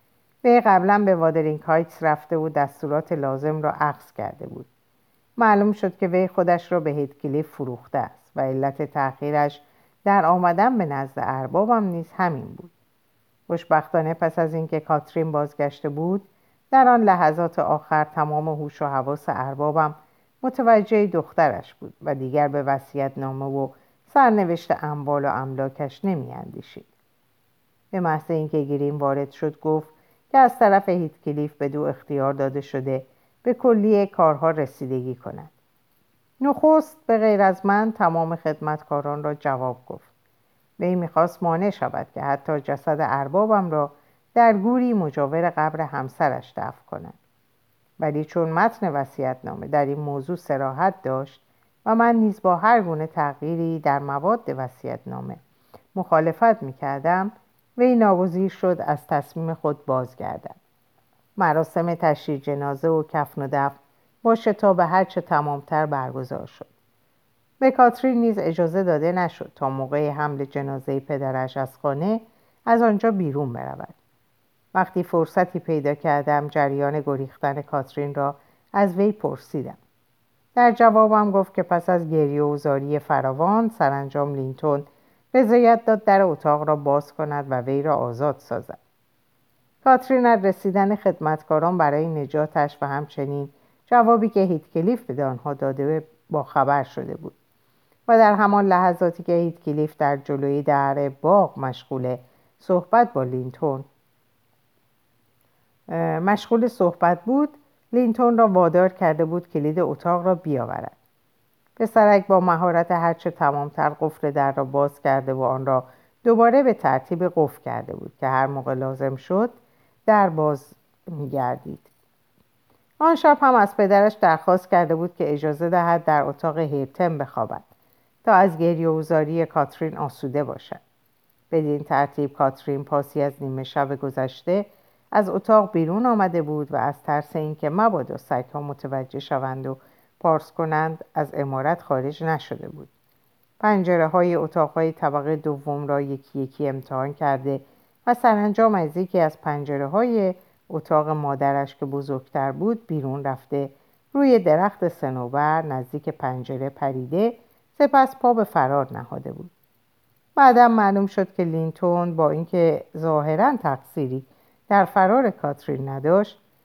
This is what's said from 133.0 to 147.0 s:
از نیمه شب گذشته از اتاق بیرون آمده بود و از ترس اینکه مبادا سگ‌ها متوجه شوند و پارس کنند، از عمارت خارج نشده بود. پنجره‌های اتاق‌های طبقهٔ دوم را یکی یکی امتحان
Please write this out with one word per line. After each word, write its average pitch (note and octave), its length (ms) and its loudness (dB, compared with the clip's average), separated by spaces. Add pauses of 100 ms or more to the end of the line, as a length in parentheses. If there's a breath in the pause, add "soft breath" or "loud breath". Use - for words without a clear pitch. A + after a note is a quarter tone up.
از C#3+ 220 -4
نیمه C3 200 -8
شب C#3 320 -4
گذشته C#3 720 -4 (460 soft breath)
از G3 180 2
اتاق G3 420 2
بیرون F3+ 340 0
آمده F#3+ 360 0
بود D3 300 -6
و C#3+ 40 -4
از C3 280 -4
ترس D3 320 -4
اینکه D#3 340 -6
مبادا F3 480 0
سگ‌ها C3+ 440 -6
متوجه C3+ 580 -10
شوند C3 480 -6
و C3 100 -8 (420 soft breath)
پارس D#3 320 0
کنند، D#3+ 640 -4
از D3+ 200 -4
عمارت C#3 480 -4
خارج C#3 420 -4
نشده - 460 -6
بود. D3 200 -20 (720)
پنجره‌های F3 760 2
اتاق‌های D#3+ 560 0
طبقهٔ D3 440 -2
دوم D3 520 -6
را C#3+ 140 0
یکی C#3 380 -8
یکی C3+ 300 -6
امتحان C3+ 440 -6